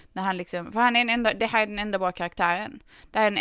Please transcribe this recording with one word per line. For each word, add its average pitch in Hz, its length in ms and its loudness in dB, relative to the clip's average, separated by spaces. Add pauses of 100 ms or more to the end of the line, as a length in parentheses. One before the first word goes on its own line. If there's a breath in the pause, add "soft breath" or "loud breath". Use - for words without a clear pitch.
(140 loud breath)
när 190 100 -6
han 190 140 -2
liksom, 175 340 -8
för 214 80 -2
han 240 160 4
är 240 60 6
en 233 80 2
enda, 226 240 2
det 202 120 -2
här 220 160 2
är 214 60 0
den 208 120 -8
enda 202 200 -2
bra 180 120 0
karaktären. 180 680 -2 (320 soft breath)
Det 214 80 -2
här 220 80 6
är 202 40 2
den 202 100 -4